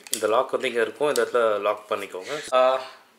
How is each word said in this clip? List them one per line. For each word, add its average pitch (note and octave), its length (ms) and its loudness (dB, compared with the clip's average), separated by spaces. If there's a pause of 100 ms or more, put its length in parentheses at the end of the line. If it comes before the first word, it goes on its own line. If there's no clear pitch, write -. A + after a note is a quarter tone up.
(100)
இந்த - 160 0
lock A#2+ 240 2
வந்து A#2+ 180 -2
இங்க A#2+ 120 -2
இருக்கும். A2+ 280 0
இந்த A#2+ 140 2
இடத்துல A2+ 380 2
lock G#2 320 -2
பண்ணிக்கோங்க. G2+ 640 -8
ஆ, C3 260 4 (380)